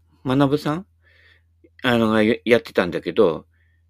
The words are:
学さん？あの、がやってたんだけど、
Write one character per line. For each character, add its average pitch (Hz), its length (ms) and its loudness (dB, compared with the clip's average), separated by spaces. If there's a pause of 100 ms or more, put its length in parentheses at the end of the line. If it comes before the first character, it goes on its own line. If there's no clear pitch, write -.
(240)
学 139 340 0
さ 147 140 -4
ん？ 170 140 -8 (960)
あ 123 140 0
の、 113 140 0
が 110 120 2
や 113 360 0
っ - 20 -2
て - 120 -12
た 98 140 0
ん 87 40 -6
だ 82 100 -6
け 87 120 -8
ど、 80 340 0 (440)